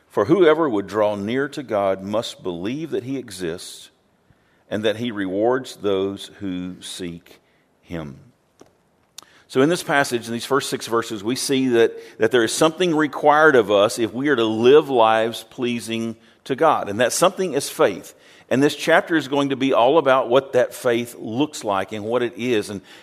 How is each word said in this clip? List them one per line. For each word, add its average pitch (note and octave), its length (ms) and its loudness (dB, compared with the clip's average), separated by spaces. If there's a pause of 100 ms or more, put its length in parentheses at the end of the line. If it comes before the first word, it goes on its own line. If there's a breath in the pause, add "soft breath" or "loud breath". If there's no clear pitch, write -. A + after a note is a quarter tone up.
For G#2 180 0
whoever D#3 440 4
would G2+ 180 -2
draw G#2 280 0
near A#2+ 340 -4
to C#3+ 140 -12
God G2 380 -2
must G#2 420 -6
believe A2 480 -8
that G#2+ 120 -4
he C3+ 140 -8
exists F2+ 720 -12 (800)
and G#2+ 160 -6
that G#2 100 0
he A#2+ 160 -6
rewards G#2 640 -2
those G2 640 -4
who F2+ 420 -8
seek - 600 -14 (400)
him." D2 380 -12 (1300 soft breath)
So B2+ 140 0
in D3 80 4
this F3 140 -2
passage, C#3 420 -2
in A2+ 80 -8
these A#2 140 -8
first C3+ 200 0
six - 200 -8
verses, A2+ 360 -4
we B2 120 -2
see C3 320 -2
that, A#2 240 4 (260 loud breath)
that A2 140 0
there B2 120 4
is A2 80 0
something E3 440 0
required D3+ 600 4
of G#2 140 6
us G#2 300 4
if A2 120 0
we C3 180 -4
are C#3 60 2
to A2+ 80 2
live B2 460 6
lives A2+ 580 2
pleasing A2+ 680 -6 (300 soft breath)
to C3+ 100 -4
God. A#2+ 340 0
And G2+ 100 -4
that A#2+ 140 2
something F#3 400 0
is C3+ 160 -4
faith. - 460 -2 (340 soft breath)
And B2+ 140 2
this D3 120 2
chapter E3+ 400 0
is C3+ 120 -2
going C#3 220 -2
to C#3 60 -2
be C3 160 -2
all C3+ 280 4
about C3 280 2
what C3+ 260 2
that B2 200 0
faith A#2+ 460 -2
looks B2+ 440 -6
like G2 280 -4
and G#2+ 120 -8
what A#2+ 200 -2
it A2+ 120 -4
is G#2+ 360 -2
and G2 100 -10 (220 loud breath)